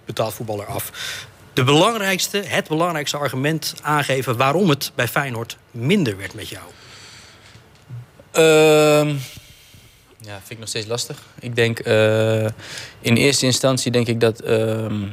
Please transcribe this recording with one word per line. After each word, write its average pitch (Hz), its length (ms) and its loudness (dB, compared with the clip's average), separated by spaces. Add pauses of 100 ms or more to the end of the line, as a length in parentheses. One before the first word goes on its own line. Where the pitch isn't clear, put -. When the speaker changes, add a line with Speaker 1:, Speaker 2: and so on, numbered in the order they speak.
Speaker 1:
betaald 110 280 -4
voetballer 107 320 -8
af, - 260 -8 (640)
de - 100 2
belangrijkste, 196 840 2
het 147 220 -2
belangrijkste 156 500 -2
argument 143 640 -2
aangeven 135 560 0
waarom 147 320 2
het - 260 0
bij 123 120 0
Feyenoord 120 500 -6 (140)
minder 127 460 0
werd 95 160 -12
met 98 160 -14
jou? - 140 -16 (1700)
Speaker 2:
Ehm, 151 760 6 (1120)
ja, 104 180 -16
vind 98 120 -18
ik 117 100 -14
nog 110 80 -14
steeds 107 200 -6
lastig. 120 300 -6 (220)
Ik 120 160 -10
denk, 117 240 2
eh, 110 680 2 (540)
in 117 160 2
eerste 135 300 4
instantie 127 460 0
denk 117 160 0
ik 117 120 -2
dat, 113 200 2
ehm, 110 640 -2 (120)